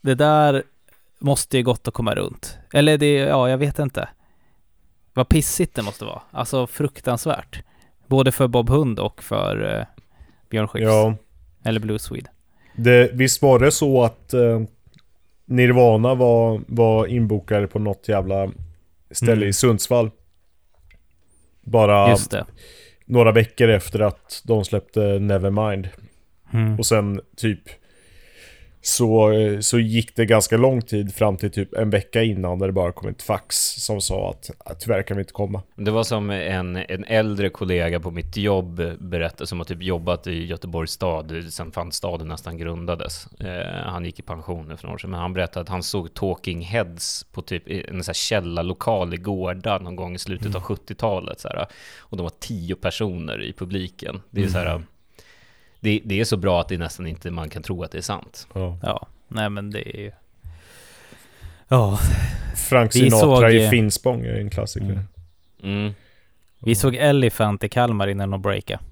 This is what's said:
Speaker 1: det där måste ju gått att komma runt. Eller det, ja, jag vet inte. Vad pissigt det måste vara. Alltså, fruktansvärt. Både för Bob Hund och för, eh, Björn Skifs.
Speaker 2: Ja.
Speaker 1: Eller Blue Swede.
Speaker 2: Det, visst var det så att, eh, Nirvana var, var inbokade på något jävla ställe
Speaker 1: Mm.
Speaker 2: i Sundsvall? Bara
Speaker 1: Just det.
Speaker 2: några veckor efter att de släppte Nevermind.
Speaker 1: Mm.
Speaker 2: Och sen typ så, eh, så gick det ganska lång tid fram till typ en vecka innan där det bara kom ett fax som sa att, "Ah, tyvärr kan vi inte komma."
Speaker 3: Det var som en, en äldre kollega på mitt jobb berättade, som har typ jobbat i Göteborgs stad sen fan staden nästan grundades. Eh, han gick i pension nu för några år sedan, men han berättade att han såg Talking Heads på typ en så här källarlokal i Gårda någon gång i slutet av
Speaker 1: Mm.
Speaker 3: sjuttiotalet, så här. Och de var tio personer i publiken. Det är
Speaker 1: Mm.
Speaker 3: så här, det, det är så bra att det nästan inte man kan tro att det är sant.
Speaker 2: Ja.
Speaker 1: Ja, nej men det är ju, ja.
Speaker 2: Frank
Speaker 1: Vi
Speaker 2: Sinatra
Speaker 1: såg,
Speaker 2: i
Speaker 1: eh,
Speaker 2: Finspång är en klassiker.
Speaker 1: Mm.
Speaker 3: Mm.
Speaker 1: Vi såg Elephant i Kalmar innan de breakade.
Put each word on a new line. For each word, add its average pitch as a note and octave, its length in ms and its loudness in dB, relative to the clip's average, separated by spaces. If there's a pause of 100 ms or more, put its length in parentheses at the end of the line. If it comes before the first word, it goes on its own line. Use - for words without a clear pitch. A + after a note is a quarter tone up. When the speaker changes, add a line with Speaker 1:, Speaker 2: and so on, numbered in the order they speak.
Speaker 1:
det C3+ 120 2
där D3+ 480 4 (560)
måste C#3 380 0
ju B2+ 60 4
gått A#2+ 260 0
att - 60 -6
komma A2+ 200 -2
runt. - 440 -8 (140)
Eller D3+ 260 4
det, D3 160 4
ja, C#3 360 2
jag C3 80 0
vet C#3+ 200 -2
inte. C#3+ 300 -4 (1040)
Vad B2+ 140 0
pissigt - 460 -2
det A#2 80 -6
måste G2+ 220 -8
vara. - 260 -12
Alltså, B2 360 -4
fruktansvärt. - 960 -4 (440)
Både C3 260 4
för C3 160 2
Bob A#2+ 220 2
Hund C3 280 2
och - 240 -6
för, G#1 560 -2
eh, - 80 -6 (640)
Björn G#2+ 180 -2
Skifs. A2 160 -4
Speaker 2:
Ja. A2 300 4 (500)
Speaker 1:
Eller A2 160 0
Blue G#2+ 180 -4
Swede. - 320 -10 (440)
Speaker 2:
Det, B2 380 8
visst B2+ 300 2
var C3 160 8
det C3+ 120 6
så C3+ 340 4
att, - 300 -4
eh, A#2 260 4 (880)
Nirvana B2 640 6
var, A#2 540 4
var A2 380 4
inbokade G#2+ 600 0
på G#2+ 120 -6
något G#2 300 -4
jävla G2 420 0 (600)
ställe A#2 220 2
Speaker 1:
Mm. G#2 160 2
Speaker 2:
i G2 40 0
Sundsvall? A#2 580 2 (1500)
Bara G2+ 460 6
Speaker 1:
Just G2+ 200 2
det. G2 140 -4 (600)
Speaker 2:
några A#2 280 6
veckor A2+ 360 4
efter G#2 320 2
att - 440 -2
de G#2+ 200 2
släppte - 360 -4
Nevermind. G2 880 0 (640)
Speaker 1:
Mm. A2 260 0
Speaker 2:
Och A2 80 -2
sen G2+ 340 0 (160)
typ G#2 240 -2 (1300)
så, A2 460 4
eh, G#2+ 280 2
så A#2+ 180 2
gick A2+ 380 0
det A2+ 100 2
ganska A2 300 4
lång B2+ 260 4
tid G2+ 320 -4
fram G2+ 220 0
till G2+ 140 -4
typ - 240 -6
en A2 160 -2
vecka G#2 320 0
innan F#2 360 -2
där F#2+ 80 -2
det F#2+ 60 -2
bara F2+ 200 0
kom - 160 -10
ett - 140 -12
fax - 340 -6
som - 440 -4
sa F#2+ 300 -4
att, - 280 -16
"Ah, - 160 -16
tyvärr G2+ 280 -2
kan G2+ 140 -6
vi G2 40 -4
inte F#2 120 -10
komma." G2+ 300 -6 (140)
Speaker 3:
Det G#2 140 -2
var A2+ 140 0
som G#2 260 -4
en, F#2 460 -4
en F#2 280 -8
äldre G#2+ 460 0
kollega F2 500 -2
på F2 100 -10
mitt E2+ 260 -10
jobb F#2 460 -2 (160)
berättade, E2+ 480 -8
som F2+ 120 -10
har E2+ 60 -8
typ F2 180 -12
jobbat F2 440 -4
i E2+ 200 -8
Göteborgs E2+ 440 -8
stad D#2+ 600 -6
sen E2 220 -12
fan F2 200 -8
staden E2+ 360 -8
nästan E2 300 -12
grundades. E2+ 680 -8 (140)
Eh, F2+ 440 -10
han F2 200 -10
gick F2 140 -12
i - 40 -20
pension E2 460 -12
nu D#2 80 -14
för - 80 -20
några E2+ 100 -12
år - 40 -14
sedan, F#2 120 -12
men F2 100 -8
han F2+ 120 -8
berättade F2+ 300 -4
att E2 60 -12
han F#2 140 -6
såg F2 320 -8
Talking F2 480 -6
Heads F2 680 -8
på F2+ 100 -12
typ F2 240 -10
en F2+ 380 -10
så E2+ 40 -8
här - 60 -8
källarlokal F2+ 1000 -4
i - 20 -8
Gårda F#2 600 -6
någon F2+ 180 -12
gång F2+ 180 -10
i F2+ 40 -12
slutet F#2+ 280 -8
av G#2 40 -4
Speaker 1:
Mm. F#2 120 -6
Speaker 3:
sjuttiotalet, F#2+ 800 -6
så - 80 -12
här. - 180 -8 (320)
Och - 180 -14
de F2 60 -6
var E2 180 -8
tio F2+ 360 -8
personer E2+ 640 -6
i A1+ 100 -10
publiken. F#2 680 -10 (100)
Det G2 100 -4
är - 20 2
Speaker 1:
Mm. F#2+ 100 0
Speaker 3:
så F2+ 60 -2
här, E2 240 -4 (1000)
det, G#2+ 240 0
det G2+ 160 -2
är A#2 40 2
så A2 120 -2
bra F2 240 2
att - 80 -6
det F2+ 100 -4
nästan E2+ 280 -8
inte E2 240 -10
man D#2+ 200 -8
kan F#2+ 120 -14
tro F2 200 -8
att D#2+ 80 -10
det D#2+ 80 -10
är E2 40 -8
sant. - 520 -12
Speaker 2:
Ja. F2+ 280 -6
Speaker 1:
Ja, - 240 -6 (220)
nej G#2+ 220 -4
men G2+ 200 -10
det - 260 -10
är G#2 40 -14
ju, G#2 120 -14 (1600)
ja. G#2 300 2 (680)
Speaker 2:
Frank A#2+ 280 4
Speaker 1:
Vi B2+ 40 6
Speaker 2:
Sinatra A#2 200 8
Speaker 1:
såg, B2 320 8
Speaker 2:
i A2 120 6
Speaker 1:
eh, A2 60 4
Speaker 2:
Finspång A#2 540 0
är A#2 100 -6
en G#2 160 -6
klassiker. G2+ 360 -6
Speaker 1:
Mm. F#2+ 140 -4 (600)
Speaker 3:
Mm. G2+ 300 -4 (640)
Speaker 1:
Vi A#2 160 0
såg B2 200 0
Elephant A#2+ 720 2
i G2+ 40 -4
Kalmar A2+ 400 0
innan G2 220 -4
de F#2+ 120 -6
breakade. G2 380 -4 (120)